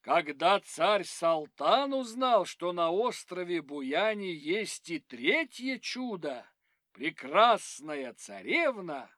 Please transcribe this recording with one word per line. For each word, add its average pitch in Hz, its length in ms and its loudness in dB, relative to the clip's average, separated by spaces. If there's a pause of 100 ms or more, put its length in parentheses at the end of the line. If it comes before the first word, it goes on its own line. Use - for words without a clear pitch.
Когда 156 580 2
царь 185 440 2
Салтан 165 880 2
узнал, 240 520 2
что 180 280 -4
на 165 180 2
острове 180 720 -2
Буяне 165 720 -2
есть 165 560 -4
и 170 100 -4
третье 247 800 -2
чудо — 170 680 -8 (460)
прекрасная 156 1200 0
царевна 170 1040 -4